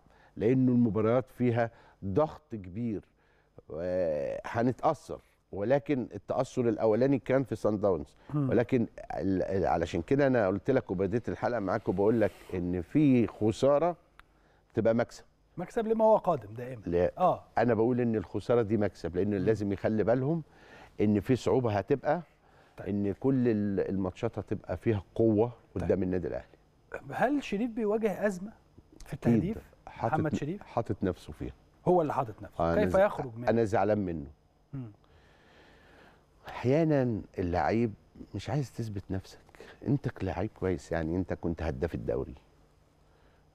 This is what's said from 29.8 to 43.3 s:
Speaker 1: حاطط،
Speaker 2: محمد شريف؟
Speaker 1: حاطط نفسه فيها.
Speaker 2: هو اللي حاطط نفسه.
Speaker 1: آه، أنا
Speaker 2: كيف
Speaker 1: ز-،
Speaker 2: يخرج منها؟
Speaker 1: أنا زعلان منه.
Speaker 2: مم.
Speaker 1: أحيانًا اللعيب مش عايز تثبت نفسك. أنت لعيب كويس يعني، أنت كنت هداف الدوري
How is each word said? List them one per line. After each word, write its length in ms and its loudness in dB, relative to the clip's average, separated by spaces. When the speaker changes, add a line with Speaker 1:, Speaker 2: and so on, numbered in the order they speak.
Speaker 1:
حاطط، 260 -4
Speaker 2:
محمد 220 0
شريف؟ 260 -6
Speaker 1:
حاطط 420 -4
نفسه 300 -4
فيها. 200 -12
Speaker 2:
هو 140 4
اللي 120 -2
حاطط 280 -6
نفسه. 220 -6
Speaker 1:
آه، 100 2
أنا 100 2
Speaker 2:
كيف 100 2
Speaker 1:
ز-، 60 4
Speaker 2:
يخرج 380 0
منها؟ 120 -2
Speaker 1:
أنا 140 4
زعلان 340 2
منه. 280 -4
Speaker 2:
مم. 180 -10
Speaker 1:
أحيانًا 720 2
اللعيب 540 0
مش 140 -8
عايز 220 -4
تثبت 380 -8
نفسك. 300 -8
أنت 360 -2
لعيب 260 -4
كويس 320 -2
يعني، 240 -2
أنت 180 -2
كنت 300 -4
هداف 320 -4
الدوري 400 -6